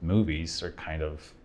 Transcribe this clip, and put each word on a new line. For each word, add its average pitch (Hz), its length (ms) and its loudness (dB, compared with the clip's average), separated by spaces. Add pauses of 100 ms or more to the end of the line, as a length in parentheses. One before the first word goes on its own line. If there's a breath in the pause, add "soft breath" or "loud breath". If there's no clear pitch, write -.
movies 82 600 2
are 87 100 -4
kind 80 300 -6
of 76 320 -6 (100)